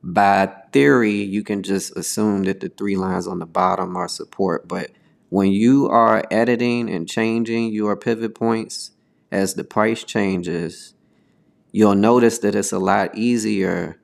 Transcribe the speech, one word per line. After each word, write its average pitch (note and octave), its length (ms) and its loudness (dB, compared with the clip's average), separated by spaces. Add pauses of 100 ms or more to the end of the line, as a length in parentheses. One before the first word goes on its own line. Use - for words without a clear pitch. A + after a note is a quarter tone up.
by G2 500 2 (200)
theory, A#2+ 500 4
you G2+ 200 -4
can G2+ 200 -4
just F#2+ 340 -4
assume G2+ 480 -2
that F#2+ 160 -2
the F#2 80 -8
three G2 280 -4
lines F#2 300 -4
on F2+ 120 -8
the E2+ 80 -10
bottom F2+ 500 -2
are F2+ 120 -6
support. - 600 -4
But F#2 220 -8 (380)
when G2 220 2
you A#2+ 380 4
are A2+ 420 4
editing A#2+ 600 0
and E2+ 180 -6
changing A2+ 640 -2
your G#2+ 240 -2
pivot A2+ 380 -4
points - 580 -4 (380)
as F#2+ 240 -2
the - 100 -8
price A2 400 -2
changes, F#2 920 -4 (760)
you'll G#2 220 4
notice A#2 440 4
that G2+ 160 -2
it's G2+ 160 -2
a G2 80 -4
lot F#2+ 380 0
easier G2+ 880 -2